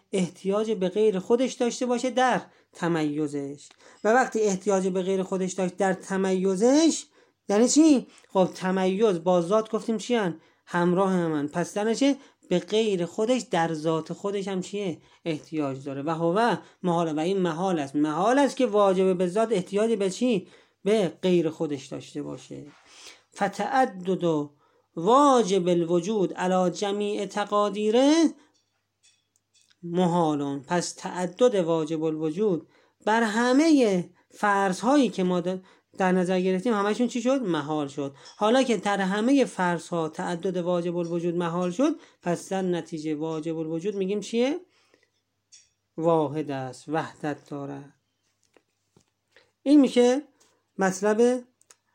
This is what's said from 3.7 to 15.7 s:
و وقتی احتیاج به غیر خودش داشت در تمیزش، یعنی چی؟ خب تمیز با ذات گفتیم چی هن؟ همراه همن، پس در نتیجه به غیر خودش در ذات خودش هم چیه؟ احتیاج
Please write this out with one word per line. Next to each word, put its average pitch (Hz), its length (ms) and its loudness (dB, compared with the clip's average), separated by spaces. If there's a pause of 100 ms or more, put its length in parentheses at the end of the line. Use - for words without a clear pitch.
و 208 40 2
وقتی 226 320 2
احتیاج 190 480 0
به 185 140 -2
غیر 190 200 -2
خودش 185 300 -4
داشت 180 240 -4
در 190 160 2
تمیزش، 190 1120 2 (440)
یعنی 214 200 4
چی؟ 285 380 6 (260)
خب 185 220 4
تمیز 185 720 0
با 180 160 4
ذات 214 300 0
گفتیم 220 280 -2
چی 240 160 -2
هن؟ 185 260 0 (260)
همراه 180 440 2
همن، 160 380 0
پس 170 260 -6
در 208 100 -2
نتیجه 262 320 2 (320)
به 180 100 2
غیر 196 460 0
خودش 220 380 -2
در 165 320 -2
ذات 160 380 -2
خودش 196 360 -6
هم 190 120 -4
چیه؟ 190 400 -6 (240)
احتیاج 143 600 -6